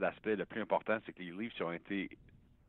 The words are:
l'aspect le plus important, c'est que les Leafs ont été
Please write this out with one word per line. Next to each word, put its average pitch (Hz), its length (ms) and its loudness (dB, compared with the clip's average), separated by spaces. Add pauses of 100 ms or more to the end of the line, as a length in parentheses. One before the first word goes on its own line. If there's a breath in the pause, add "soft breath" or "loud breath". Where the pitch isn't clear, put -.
l'aspect 92 340 2
le 90 100 2
plus - 180 -4
important, 98 440 4
c'est - 60 -8
que 92 100 -14
les 87 80 -6
Leafs 101 300 -6
ont 85 120 0
été 90 360 -2 (600)